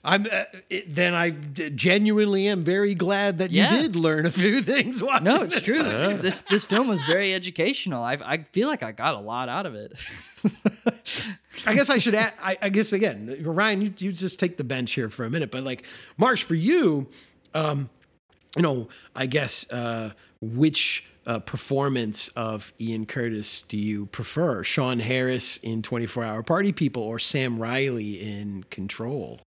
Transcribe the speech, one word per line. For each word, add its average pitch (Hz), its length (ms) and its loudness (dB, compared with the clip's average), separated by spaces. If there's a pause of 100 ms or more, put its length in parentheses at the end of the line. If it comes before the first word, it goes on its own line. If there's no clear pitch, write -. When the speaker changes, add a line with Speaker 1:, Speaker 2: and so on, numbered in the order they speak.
Speaker 1:
I'm, 196 240 2
uh, 196 140 0 (260)
it, 185 240 -6
then 175 200 2
I 170 160 2
d-, 147 400 -6
genuinely 202 800 4
am 180 160 0
very 202 280 2
glad 196 440 0
that 185 140 -2
you 147 100 6
Speaker 2:
Yeah. 247 160 6
Speaker 1:
did 277 180 2
learn 160 300 2
a 170 60 4
few 208 300 4
<laughs> - 0 -
things 247 400 0
watching 247 220 2
Speaker 2:
No, 277 200 4
it's 339 120 -2
Speaker 1:
this. - 80 0
Speaker 2:
true. 277 180 2
Speaker 3:
Yeah. 190 360 0
Speaker 2:
This, 185 240 0
this 202 240 2
film 233 240 2
was 180 140 0
very 190 300 2
educational. 180 680 -2
I, 123 120 0
I 147 360 -4
feel 226 160 2
like 302 160 -4
I 110 80 -8
got 120 240 -2
a 104 40 -10
lot 117 280 -6
out 165 180 -4
of 127 100 -8
it. 104 180 -14 (500)
<laughs> - 1200 -2
Speaker 1:
I 220 80 4
guess 277 160 4
I 262 100 6
should 208 160 2
add, 214 260 2
I, 190 200 -2
I 202 60 0
guess, 208 240 2
again, 135 520 -2
Ryan, 196 380 2
you, 208 160 -2
you 190 140 -4
just 175 300 -4
take 180 160 0
the 135 80 -4
bench 127 280 -2
here 120 140 -2
for 117 160 -6
a 113 60 -2
minute, 139 220 -2
but, 131 120 -6
like, 127 220 -8 (320)
Marsh, 233 260 4
for 165 120 0
you, 165 520 4 (460)
um, 147 360 0 (680)
you 165 40 2
know, 131 280 0 (260)
I 131 100 -2
guess, 135 460 0
uh, 117 400 -4 (300)
which, 127 640 0 (200)
uh, 117 140 -2
performance 127 880 -2
of 110 480 -6
Ian 113 280 -4
Curtis 113 560 -4
do - 160 -8
you 104 300 -2
prefer? 127 580 -2
Sean 127 340 0
Harris 127 580 0
in 113 240 -4
Twenty-four 117 440 -4
Hour 110 180 -6
Party 190 300 2
People 139 300 0
or 113 160 -6
Sam 127 380 0
Riley 117 580 -2
in 101 540 -8
Control? 101 680 -8 (120)